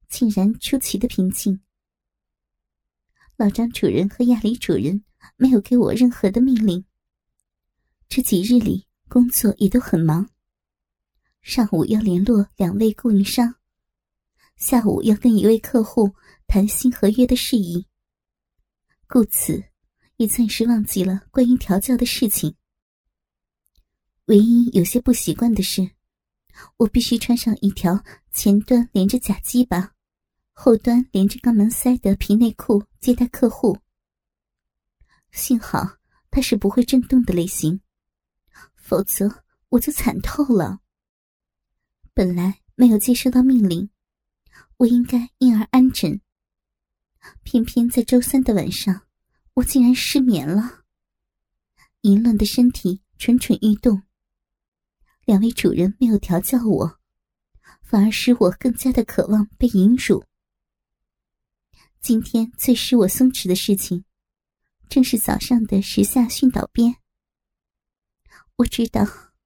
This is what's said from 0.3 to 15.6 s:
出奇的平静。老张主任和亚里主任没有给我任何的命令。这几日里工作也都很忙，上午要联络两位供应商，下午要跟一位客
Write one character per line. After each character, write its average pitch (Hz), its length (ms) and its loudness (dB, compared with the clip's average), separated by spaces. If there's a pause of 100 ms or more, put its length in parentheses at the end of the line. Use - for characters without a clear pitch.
出 - 180 -4
奇 220 220 -6
的 233 80 -2
平 185 240 -2
静。 196 320 -4 (1700)
老 208 120 0
张 226 220 -2
主 - 160 -2
任 165 200 0
和 - 180 -4
亚 240 160 2
里 226 140 -2
主 - 180 -4
任 160 300 -2 (320)
没 262 140 2
有 247 100 4
给 220 160 -2
我 240 180 2
任 240 180 2
何 208 180 -2
的 208 100 -2
命 262 140 2 (100)
令。 185 220 -2 (1200)
这 - 140 -6
几 185 220 0
日 240 160 2
里 190 260 -4 (240)
工 247 200 4
作 208 280 0
也 196 100 2
都 240 120 2
很 196 200 -2
忙， 165 300 0 (1120)
上 - 300 -2
午 160 140 0
要 214 160 -2
联 185 220 0
络 202 320 0
两 190 220 -2
位 220 160 0
供 220 220 -2
应 196 80 4
商， 240 320 -2 (1040)
下 240 280 0
午 - 180 -2
要 214 120 2
跟 226 200 2
一 202 100 2
位 220 120 4
客 220 260 -2